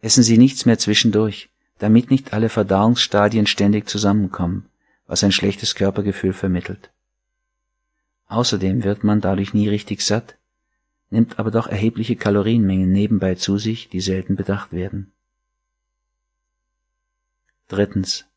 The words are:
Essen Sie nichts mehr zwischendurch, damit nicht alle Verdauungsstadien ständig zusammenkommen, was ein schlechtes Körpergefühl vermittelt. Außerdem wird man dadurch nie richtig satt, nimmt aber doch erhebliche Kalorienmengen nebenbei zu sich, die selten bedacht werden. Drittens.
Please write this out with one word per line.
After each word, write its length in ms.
Essen 240
Sie 120
nichts 300
mehr 120
zwischendurch, 720
damit 320
nicht 220
alle 160
Verdauungsstadien 960
ständig 420
zusammenkommen, 800
was 160
ein 80
schlechtes 460
Körpergefühl 560
vermittelt. 580
Außerdem 560
wird 220
man 160
dadurch 340
nie 140
richtig 320
satt, 360
nimmt 280
aber 140
doch 160
erhebliche 480
Kalorienmengen 760
nebenbei 460
zu 220
sich, 300
die 120
selten 340
bedacht 380
werden. 400
Drittens. 560